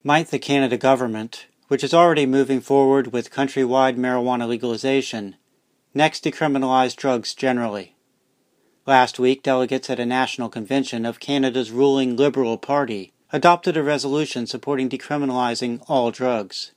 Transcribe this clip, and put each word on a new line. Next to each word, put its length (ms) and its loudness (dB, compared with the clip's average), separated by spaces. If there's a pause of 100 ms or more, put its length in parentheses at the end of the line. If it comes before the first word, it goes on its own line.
Might 300 2
the 80 -2
Canada 380 0
government, 680 -2 (200)
which 160 0
is 100 -2
already 320 6
moving 360 2
forward 500 2
with 220 -6
countrywide 640 0
marijuana 500 -2
legalization, 880 -4 (580)
next 300 0
decriminalize 720 0
drugs 380 -2
generally? 600 -4 (920)
Last 340 4
week, 240 2
delegates 460 0
at 100 -4
a 60 -4
national 420 -2
convention 580 -4
of 140 -6
Canada's 500 -2
ruling 460 2
Liberal 420 0
Party 540 -4 (220)
adopted 420 2
a 80 0
resolution 640 -2
supporting 400 -4
decriminalizing 1000 -4
all 220 2
drugs. 640 -4